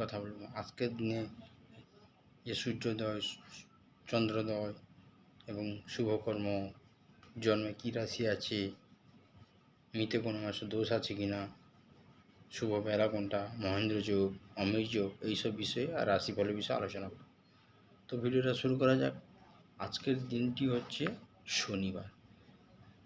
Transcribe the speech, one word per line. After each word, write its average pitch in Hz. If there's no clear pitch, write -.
কথা 110
বলবো। 104
আজকের 120
দিনে 113
যে 113
সূর্যোদয়, 110
চন্দ্রোদয় 107
এবং 104
শুভকর্ম, 107
জন্মে 107
কী 120
রাশি 113
আছে, 104
মৃতে 110
কোনো 110
মাসে 104
দোষ 110
আছে 110
কি 101
না, 101
শুভ 113
বেলা 107
কোনটা, 101
মহেন্দ্র 104
যোগ, 98
অমৃত 107
যোগ, 98
এইসব 110
বিষয়ে 120
আর 120
রাশিফলের 104
বিষয়ে 117
আলোচনা 98
করব। -
তো -
ভিডিওটা 127
শুরু 131
করা 131
যাক। 135
আজকের 127
দিনটি 123
হচ্ছে 120
শনিবার, 95